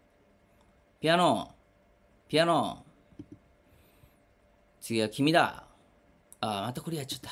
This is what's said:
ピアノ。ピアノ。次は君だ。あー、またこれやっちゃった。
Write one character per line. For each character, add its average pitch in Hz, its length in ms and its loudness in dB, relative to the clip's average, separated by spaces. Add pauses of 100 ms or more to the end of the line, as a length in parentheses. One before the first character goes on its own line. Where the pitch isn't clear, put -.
(1000)
ピ 156 120 0
ア 175 60 4
ノ。 143 360 2 (760)
ピ 151 140 4
ア 170 60 4
ノ。 139 360 0 (2000)
次 113 200 -2
は 107 100 2
君 143 220 0
だ。 156 340 2 (760)
あ 113 80 -4
ー、 101 160 -4
ま 120 100 -6
た 151 80 -10
こ - 80 -12
れ 160 80 -6
や 139 60 -8
っ - 20 -10
ち 127 120 -10
ゃ - 20 -
っ - 20 -18
た。 - 100 -16